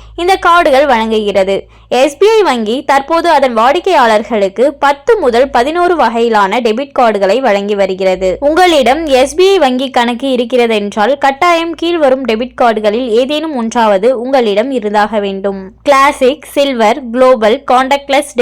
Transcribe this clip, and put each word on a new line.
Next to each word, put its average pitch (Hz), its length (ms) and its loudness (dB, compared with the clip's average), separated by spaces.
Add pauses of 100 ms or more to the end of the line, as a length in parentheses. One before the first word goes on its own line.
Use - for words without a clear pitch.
(240)
இந்த 370 100 2 (140)
கார்டுகள் 311 460 2
வழங்குகிறது. 202 640 0 (440)
எஸ் 294 180 0
பி 403 80 4 (100)
ஐ 427 120 4
வங்கி 233 260 -2 (140)
தற்போது 302 380 0 (100)
அதன் 262 220 0
வாடிக்கையாளர்களுக்கு 226 1080 0 (180)
பத்து 285 280 0 (120)
முதல் 247 320 2
பதினோரு 339 460 0
வகையிலான 226 640 0
டெபிட் 240 320 -4
கார்டுகளை 202 380 2 (100)
வழங்கி 202 340 -2
வருகிறது. 185 480 -2 (200)
உங்களிடம் 320 520 2 (200)
எஸ் 262 180 -2
பி 370 140 4
ஐ 392 120 2
வங்கி 254 220 -2 (100)
கணக்கு 240 380 -2
இருக்கிறது 240 460 0
என்றால் 208 340 -2 (100)
கட்டாயம் 330 560 0
கீழ்வரும் 277 500 0
டெபிட் 240 300 -4
கார்டுகளில் 226 480 0 (120)
ஏதேனும் 302 420 -4
ஒன்றாவது 226 360 0 (260)
உங்களிடம் 240 520 0
இருந்தாக 208 480 -2
வேண்டும். 196 340 -6 (280)
கிளாசிக், 277 640 2
சில்வர், 269 480 0 (140)
குளோபல், 254 420 2 (140)
கான்டாக்ட்லெஸ் 277 600 0 (100)